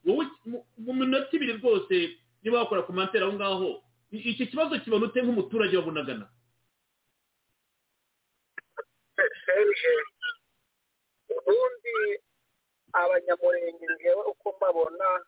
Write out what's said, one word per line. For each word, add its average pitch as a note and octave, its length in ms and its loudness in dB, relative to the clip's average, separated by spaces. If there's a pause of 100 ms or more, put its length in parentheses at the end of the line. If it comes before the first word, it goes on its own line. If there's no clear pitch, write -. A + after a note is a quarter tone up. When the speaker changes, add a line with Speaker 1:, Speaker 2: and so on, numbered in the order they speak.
Speaker 1:
wowe B3+ 200 2 (220)
mu, A#3+ 180 -10 (140)
mu A#3 160 -8
minota C4 420 2
ibiri B3+ 240 0
rwose, F#3 560 2 (260)
niba A#3 220 2
wakora G#3 180 0
commentaire F#3+ 440 0
aho G3+ 80 -2
ngaho, F#3+ 480 -2 (300)
i-, A3 180 -6
iki B3 160 -2
kibazo D#4 340 -2
kibona A3 260 0
ute B3 160 0
nk'umuturage G#3+ 540 0
wa E3+ 60 2
Bunagana? C3+ 480 -6 (3250)
Speaker 2:
Serge, F#3 480 2 (1400)
ubundi A#4 920 0 (720)
Abanyamurenge F3 1000 0
ngewe F3 280 0 (100)
uko - 140 -10 (100)
mbabona E3+ 520 0 (180)